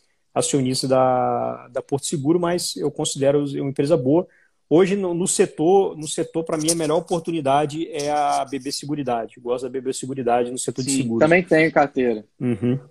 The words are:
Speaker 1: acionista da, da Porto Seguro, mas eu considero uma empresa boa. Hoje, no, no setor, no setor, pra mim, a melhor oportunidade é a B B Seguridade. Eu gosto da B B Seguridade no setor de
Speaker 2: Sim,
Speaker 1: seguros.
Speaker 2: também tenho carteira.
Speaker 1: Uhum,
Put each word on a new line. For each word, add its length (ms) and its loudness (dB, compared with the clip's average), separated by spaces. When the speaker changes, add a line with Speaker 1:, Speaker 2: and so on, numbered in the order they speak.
Speaker 1:
acionista 540 0
da, 840 0
da 120 -6
Porto 240 -4
Seguro, 340 0
mas 360 -2
eu 160 -4
considero 540 0
uma 240 -4
empresa 280 2
boa. 300 2
Hoje, 260 4
no, 180 -2
no 140 -2
setor, 680 2
no 100 -10
setor, 360 -4
pra 140 -4
mim, 140 0
a 40 2
melhor 220 0
oportunidade 960 0
é 180 -4
a 360 0
B 120 -8
B 140 -8
Seguridade. 680 -6
Eu 60 -20
gosto 200 -4
da 60 -6
B 120 -6
B 100 -4
Seguridade 580 -2
no 80 -8
setor 260 -6
de 80 -4
Speaker 2:
Sim, 120 0
Speaker 1:
seguros. 160 0
Speaker 2:
também 240 4
tenho 280 4
carteira. 540 0
Speaker 1:
Uhum, 400 0